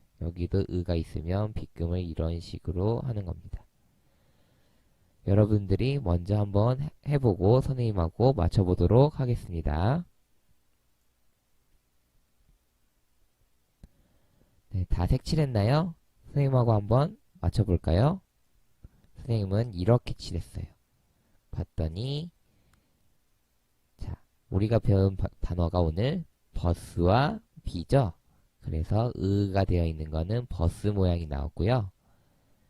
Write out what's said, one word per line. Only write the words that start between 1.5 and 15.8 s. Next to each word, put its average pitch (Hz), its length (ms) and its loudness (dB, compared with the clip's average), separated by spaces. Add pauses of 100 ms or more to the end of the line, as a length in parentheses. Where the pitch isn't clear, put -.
빗금을 85 480 -6
이런 82 400 -6
식으로 90 600 -4
하는 107 240 -6
겁니다. 80 400 -12 (1600)
여러분들이 104 720 2
먼저 90 380 0
한번 104 420 0
해-, 147 100 -8 (180)
해보고 127 540 4
선생님하고 117 720 0
맞춰보도록 90 840 4
하겠습니다. 110 840 -2 (4000)
네, 92 140 -4
다 90 220 0
색칠했나요? 139 880 2 (320)